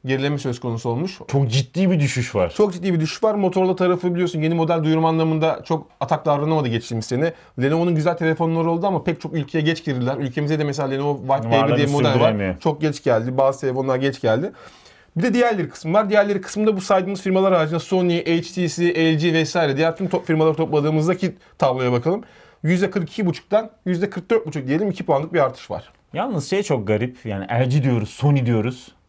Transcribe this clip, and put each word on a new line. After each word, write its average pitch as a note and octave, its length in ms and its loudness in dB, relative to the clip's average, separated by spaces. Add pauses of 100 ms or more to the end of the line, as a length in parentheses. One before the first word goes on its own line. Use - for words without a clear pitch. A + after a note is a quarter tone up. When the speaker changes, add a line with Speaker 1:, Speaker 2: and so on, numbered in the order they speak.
Speaker 1:
gerileme C3+ 340 -2
söz B2 220 -4
konusu A#2 280 -4
olmuş. D3+ 300 -4 (100)
Speaker 2:
Çok C#3 200 2
ciddi D#3 420 0
bir E3 100 2
düşüş B2+ 340 -2
var. F#2 220 2
Speaker 1:
Çok G#3 160 2
ciddi F3 220 -2
bir D#3+ 60 2
düşüş D#3+ 240 -2
var. G#3+ 100 2
Motorola F#3 420 2
tarafı F3+ 380 0
biliyorsun E3+ 280 -2
yeni E3 120 2
model E3 300 0
duyurma D#3+ 240 2
anlamında D#3+ 560 2
çok D#3+ 220 -4 (140)
atak - 260 -2
davranamadı D3+ 420 0
geçtiğimiz A2+ 380 -4
sene. D3+ 260 -2 (300)
Lenovo'nun E3 320 2
güzel D#3+ 220 0
telefonları E3 540 0
oldu E3+ 160 -2
ama F#3+ 180 0
pek E3 160 -2
çok D#3+ 140 -10
ülkeye D#3 260 -2
geç D#3+ 240 0
girdiler. C3 320 -2
Ülkemize C#3+ 420 -2
de D3+ 60 0
mesela C#3 240 -2
Lenovo C#3 300 -2
White C3 240 0
Paper A2+ 160 2
Speaker 2:
Varlığını A2+ 180 4
Speaker 1:
diye C#3+ 100 2
bir C#3+ 60 0
model C#3+ 160 2
var. C3+ 60 2
Speaker 2:
sürdüremiyor. G2+ 440 2
Speaker 1:
Çok D3 220 -2
geç D3+ 220 -2
geldi. B2+ 360 0
Bazı C3+ 220 2
telefonlar C3 360 -2
geç C3 240 -2
geldi. - 320 0 (640)
Bir E3 60 0
de A#3+ 120 0
diğerleri A3+ 340 2
kısmı - 240 -6
var. G#3 180 2
Diğerleri G3+ 300 2
kısmında G#3+ 360 0
bu F#3+ 40 -4
saydığımız F#3+ 420 0
firmalar F#3+ 320 2
haricinde D#3+ 240 0
Sony, F3+ 400 0
H E3+ 360 -2
T F3+ 140 -2
C, D#3+ 460 2
L D3+ 40 0
G E3 140 2
vesaire D#3 440 0
diğer E3 200 2
tüm F#3+ 120 -4
top F3+ 180 -2
firmaları D#3+ 280 2
topladığımızdaki D#3 800 0 (240)
tabloya B2+ 340 2
bakalım. D#3+ 300 0 (400)
Yüzde F3+ 280 0
kırk E3+ 200 -4
iki G#3 160 -4
buçuktan G#3+ 440 -2 (160)
yüzde F3+ 240 -2
kırk - 200 -10
dört A3 160 2
buçuk D3 200 -8
diyelim, F3 240 0
iki - 160 -6
puanlık D#3 260 0
bir E3+ 80 2
artış C3 300 -2
var. - 220 -10 (200)
Speaker 2:
Yalnız F3 380 -4
şey G3+ 120 0
çok B2 240 -2
garip. A2 400 -2
Yani G2 220 -6
L B2 200 2
G C#3 140 2
diyoruz, A#2+ 280 0
Sony C#3 360 2
diyoruz. A#2+ 420 -2 (200)